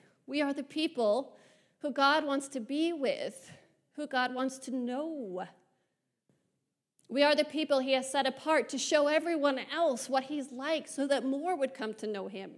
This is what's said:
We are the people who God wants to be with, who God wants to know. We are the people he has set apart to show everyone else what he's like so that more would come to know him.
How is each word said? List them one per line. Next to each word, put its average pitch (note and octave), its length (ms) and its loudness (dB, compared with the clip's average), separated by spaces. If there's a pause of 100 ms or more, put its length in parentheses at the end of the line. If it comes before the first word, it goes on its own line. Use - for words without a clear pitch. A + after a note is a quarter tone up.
(280)
We C#4+ 160 0
are C#4 100 0
the C#4+ 80 -6
people C4+ 720 0 (440)
who D4 120 -4
God C#4+ 320 4
wants C#4 260 0
to C4+ 100 -6
be D4+ 340 0
with, A3+ 580 -4 (420)
who D4 120 -8
God B3+ 300 -2
wants C4 240 -2
to - 160 -10
know. B3 720 -6 (1700)
We C4+ 80 4
are D4 140 6
the D4+ 80 6
people D4 340 0
he C4 140 0
has C4 200 0
set C4+ 140 2
apart C4+ 440 0
to C4+ 100 -4
show D4 280 4
everyone D4+ 520 2 (120)
else D4 380 0
what C4 140 2
he's C#4+ 280 -6
like C#4 360 -4
so - 180 -4
that C4+ 180 2
more C#4+ 320 0
would C4+ 200 -2
come A3 200 -6
to G#3+ 120 -8
know G3 200 -4
him. G3 300 -12